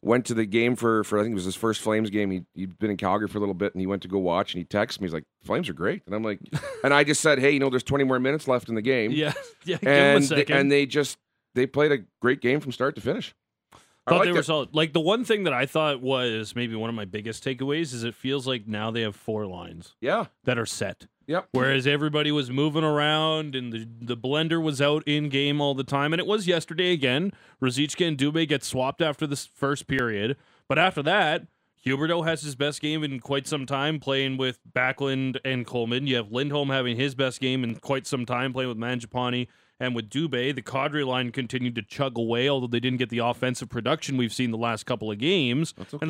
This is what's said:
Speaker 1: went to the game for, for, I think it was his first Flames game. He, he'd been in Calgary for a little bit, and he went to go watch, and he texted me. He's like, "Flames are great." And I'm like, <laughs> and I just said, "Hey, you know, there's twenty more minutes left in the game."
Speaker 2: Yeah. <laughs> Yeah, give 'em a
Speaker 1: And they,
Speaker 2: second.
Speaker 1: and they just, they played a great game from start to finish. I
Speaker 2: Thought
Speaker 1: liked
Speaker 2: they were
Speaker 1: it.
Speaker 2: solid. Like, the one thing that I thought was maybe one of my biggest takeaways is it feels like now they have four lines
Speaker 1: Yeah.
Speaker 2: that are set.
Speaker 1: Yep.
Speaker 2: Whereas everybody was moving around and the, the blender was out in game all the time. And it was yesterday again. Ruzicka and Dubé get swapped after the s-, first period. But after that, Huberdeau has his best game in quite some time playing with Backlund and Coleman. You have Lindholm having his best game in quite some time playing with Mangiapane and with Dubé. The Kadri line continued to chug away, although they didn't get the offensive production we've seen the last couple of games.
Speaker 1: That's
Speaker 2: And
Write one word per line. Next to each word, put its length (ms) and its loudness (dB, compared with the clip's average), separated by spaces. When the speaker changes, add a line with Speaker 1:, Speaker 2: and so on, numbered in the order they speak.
Speaker 1:
went 240 4
to 80 0
the 120 2
game 300 2
for, 280 2
for, 140 0
I 40 4
think 100 0
it 20 -4
was 100 -2
his 120 -4
first 240 0
Flames 300 0
game. 200 0
He, 120 -4
he'd 240 -10
been 120 0
in 60 -2
Calgary 320 0
for 100 -6
a 20 -2
little 140 -2
bit, 200 -2
and 60 -4
he 60 -2
went 160 -2
to 60 -14
go 100 0
watch, 360 0
and 40 -6
he 60 -6
texted 360 -2
me. 60 -4
He's 80 -4
like, 100 -6
"Flames 260 -2
are 60 -6
great." 320 -4
And 80 -8
I'm 80 -4
like, 180 -4
<laughs> 220 -10
and 80 4
I 120 8
just 180 0
said, 160 6
"Hey, 140 4
you 60 2
know, 120 2
there's 120 0
twenty 220 2
more 140 2
minutes 300 0
left 200 0
in 60 -4
the 80 -2
game." 300 2
Speaker 2:
Yeah. 260 0
<laughs> 40 -12
Yeah, 120 -2
give 120 -2
'em 40 6
a 240 8
Speaker 1:
And 80 8
they, 20 0
Speaker 2:
second. 300 2
Speaker 1:
and 160 4
they 140 6
just, 320 -2
they 120 2
played 260 4
a 60 2
great 180 4
game 200 2
from 120 -8
start 220 -2
to 80 -12
finish. 320 -4
I 40 -20
Speaker 2:
Thought 100 8
Speaker 1:
liked 80 6
Speaker 2:
they 40 2
were 60 4
Speaker 1:
it. 80 0
Speaker 2:
solid. 280 0
Like, 200 2
the 60 4
one 260 2
thing 180 2
that 80 2
I 140 0
thought 340 0
was 560 0
maybe 180 -2
one 140 -2
of 80 -4
my 80 -6
biggest 400 -8
takeaways 480 -2
is 100 -8
it 120 -4
feels 320 -4
like 200 -4
now 240 -4
they 120 -2
have 120 -2
four 320 -6
lines 540 -14
Speaker 1:
Yeah. 260 0
Speaker 2:
that 140 2
are 60 0
set. 420 -8
Speaker 1:
Yep. 220 -2
Speaker 2:
Whereas 340 4
everybody 460 2
was 180 0
moving 340 2
around 680 2
and 180 -4
the, 160 -8
the 160 -4
blender 460 0
was 200 0
out 240 4
in 220 0
game 320 2
all 140 2
the 100 -2
time. 280 0
And 80 0
it 60 -2
was 220 0
yesterday 440 0
again. 400 2
Ruzicka 440 0
and 120 -2
Dubé 300 0
get 160 0
swapped 360 -2
after 280 0
the 60 -2
s-, 200 -10
first 320 -2
period. 500 0
But 100 2
after 260 2
that, 420 2
Huberdeau 400 0
has 160 -2
his 140 -8
best 260 -2
game 220 -2
in 160 -6
quite 260 -4
some 180 -4
time 360 -2
playing 380 0
with 200 -2
Backlund 680 0
and 220 -2
Coleman. 420 -2
You 80 2
have 160 -2
Lindholm 360 0
having 280 0
his 180 0
best 260 -2
game 240 0
in 120 -4
quite 320 -4
some 180 -4
time 260 -2
playing 160 -2
with 100 -6
Mangiapane 680 -2
and 160 -2
with 160 -6
Dubé. 440 -2
The 80 -8
Kadri 440 -2
line 240 -2
continued 460 -4
to 60 -6
chug 360 -4
away, 300 2
although 180 0
they 140 0
didn't 180 0
get 100 0
the 120 -4
offensive 500 -2
production 460 -2
we've 180 0
seen 160 0
the 80 -4
last 260 -2
couple 260 -4
of 80 -4
games. 600 0
Speaker 1:
That's 140 -14
Speaker 2:
And 180 -8